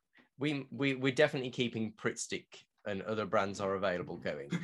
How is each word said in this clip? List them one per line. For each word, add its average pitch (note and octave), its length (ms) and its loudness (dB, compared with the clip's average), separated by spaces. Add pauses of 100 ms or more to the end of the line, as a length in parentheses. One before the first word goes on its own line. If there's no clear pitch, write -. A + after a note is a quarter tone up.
(400)
We, C#3 320 0
we, C3+ 240 2
we're C3 180 2
definitely C#3 380 4
keeping A2+ 400 0
Pritt - 260 -4
Stick - 300 -6 (400)
and G2 160 -4
other G#2+ 240 -2
brands G2+ 340 2
are G2 140 0
available F2+ 420 -2
going. D2 320 -6 (140)